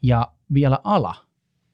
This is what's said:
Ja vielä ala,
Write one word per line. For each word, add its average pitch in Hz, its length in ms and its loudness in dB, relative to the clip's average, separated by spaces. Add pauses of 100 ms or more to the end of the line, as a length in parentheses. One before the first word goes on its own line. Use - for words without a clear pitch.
Ja 120 300 0 (220)
vielä 139 300 2
ala, 156 300 -2 (600)